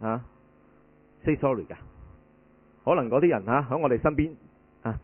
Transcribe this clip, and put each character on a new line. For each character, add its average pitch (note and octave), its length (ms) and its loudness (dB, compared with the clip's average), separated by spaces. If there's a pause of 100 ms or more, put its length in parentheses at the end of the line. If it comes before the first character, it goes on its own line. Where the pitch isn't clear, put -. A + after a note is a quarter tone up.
啊， A2+ 240 -4 (1000)
say D#3 120 2
sorry B2+ 300 0
㗎。 E2 100 -14 (1080)
可 D#3 120 2
能 B2 140 0
嗰 C3+ 120 2
啲 F3 60 6
人， G#2+ 200 2
啊， C3 220 2
喺 C#3 80 -2
我 D#3 100 0
哋 A#2+ 140 0
身 D3+ 140 2
邊， D#3 160 0 (500)
啊， A2+ 220 -4